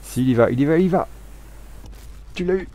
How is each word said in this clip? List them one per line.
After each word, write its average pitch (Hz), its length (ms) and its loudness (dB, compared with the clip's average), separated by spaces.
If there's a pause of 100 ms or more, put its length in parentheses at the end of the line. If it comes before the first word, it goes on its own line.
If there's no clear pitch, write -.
Si, - 200 -2
il 131 80 4
y 123 40 6
va, 113 160 6
il 123 100 0
y 143 40 6
va, 160 140 4
il 185 80 4
y - 20 4
va. 170 200 2 (1300)
Tu 180 100 -4
l'as 180 100 2
eu. 190 200 -2